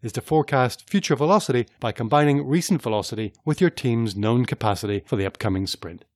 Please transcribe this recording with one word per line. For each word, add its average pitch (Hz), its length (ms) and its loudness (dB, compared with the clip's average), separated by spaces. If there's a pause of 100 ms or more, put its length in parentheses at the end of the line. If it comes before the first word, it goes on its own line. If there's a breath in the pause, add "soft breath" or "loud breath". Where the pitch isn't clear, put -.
is 117 100 -8
to 127 80 -4
forecast 135 680 0
future 180 280 0
velocity 147 500 2 (140 soft breath)
by 113 100 -4
combining 143 560 2
recent 165 340 0
velocity 107 520 -4 (120)
with 156 160 -2
your 180 100 4
team's 117 440 -2
known 113 300 2
capacity 101 640 -2
for 123 100 -2
the 98 100 0
upcoming 95 400 -2
sprint. 87 380 -12 (120)